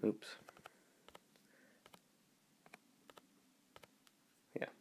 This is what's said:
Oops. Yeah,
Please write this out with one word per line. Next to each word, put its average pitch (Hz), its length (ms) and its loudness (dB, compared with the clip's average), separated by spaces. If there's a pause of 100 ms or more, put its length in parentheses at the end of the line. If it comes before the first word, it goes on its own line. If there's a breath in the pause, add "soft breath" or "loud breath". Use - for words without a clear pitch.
Oops. - 220 10 (4000 soft breath)
Yeah, - 80 8 (140)